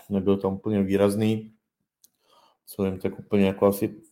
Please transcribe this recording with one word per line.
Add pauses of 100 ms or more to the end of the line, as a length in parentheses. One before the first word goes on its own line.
nebyl
tam
úplně
výrazný. (1120)
Co
vím,
tak
úplně
jako
asi (100)